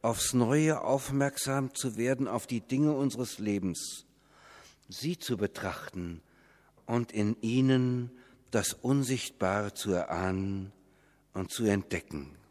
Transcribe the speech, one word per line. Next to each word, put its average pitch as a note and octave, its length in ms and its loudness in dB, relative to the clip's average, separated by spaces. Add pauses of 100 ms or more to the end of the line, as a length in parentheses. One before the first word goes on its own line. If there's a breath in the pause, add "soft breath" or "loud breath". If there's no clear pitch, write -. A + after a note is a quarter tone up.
aufs - 320 0
Neue C3 480 4
aufmerksam C3+ 920 0
zu A#2+ 200 -4
werden B2 320 0
auf A2 200 -4
die A#2 140 -2
Dinge D3+ 320 2
unseres B2+ 440 -2
Lebens, G2+ 680 -2 (840 loud breath)
sie E3 300 -6
zu A#2+ 180 -2
betrachten F2 840 -4 (640 soft breath)
und A#2 260 -2
in G#2+ 300 0
ihnen B2 720 2 (400 loud breath)
das G#2 220 0
Unsichtbare A#2 1000 0
zu - 180 -4
erahnen F#2+ 800 -2 (640 soft breath)
und F#2 180 -6
zu A#2 140 -2
entdecken. E2 680 -2 (160)